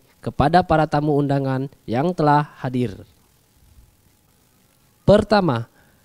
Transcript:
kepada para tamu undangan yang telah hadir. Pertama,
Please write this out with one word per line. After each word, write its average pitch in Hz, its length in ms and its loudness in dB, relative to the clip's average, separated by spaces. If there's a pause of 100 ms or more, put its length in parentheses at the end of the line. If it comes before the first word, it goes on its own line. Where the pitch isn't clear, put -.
(240)
kepada 156 400 2
para 156 240 0
tamu 147 280 -2
undangan 139 520 -2 (200)
yang 135 240 -2
telah 147 360 0 (120)
hadir. 123 360 -6 (2000)
Pertama, 190 640 2 (380)